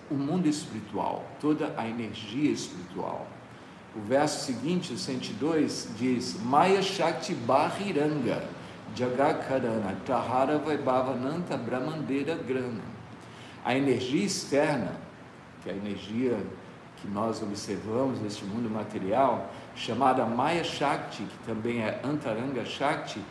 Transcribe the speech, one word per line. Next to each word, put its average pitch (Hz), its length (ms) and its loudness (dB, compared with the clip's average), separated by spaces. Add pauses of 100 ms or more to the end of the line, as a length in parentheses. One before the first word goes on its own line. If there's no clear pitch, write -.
o 151 60 0
mundo 151 320 2
espiritual, - 760 -2 (160)
toda 151 380 2
a 113 100 -2
energia 113 640 0
espiritual. 90 760 -4 (680)
O 110 60 -6
verso 139 440 2
seguinte, 135 480 0
o 117 40 -4
cento 127 320 -4
e - 40 -6
dois, 147 640 2
diz, 120 440 2
"Maya 165 400 6
Shakti 170 520 0
Bahiranga, 147 1080 2 (520)
Jagakarana, 120 1120 2
Tahara 135 520 4
Vaibhavananta 135 1000 0
Brahmandeira 139 800 -2
Grana." 123 460 -2 (800)
A 123 120 2
energia 139 500 4
externa, 143 680 2 (680)
que - 80 -10
é 90 40 -4
a - 20 -4
energia 104 640 0 (640)
que - 60 -8
nós 107 360 0
observamos 107 800 -2
neste 104 240 -6
mundo 110 240 -2
material, 107 840 2 (240)
chamada 123 500 4
Maya 143 380 2
Shakti, 147 600 -2
que 92 220 -10
também 117 360 0
é 107 220 0
Antaranga 123 600 -2
Shakti, 143 640 -2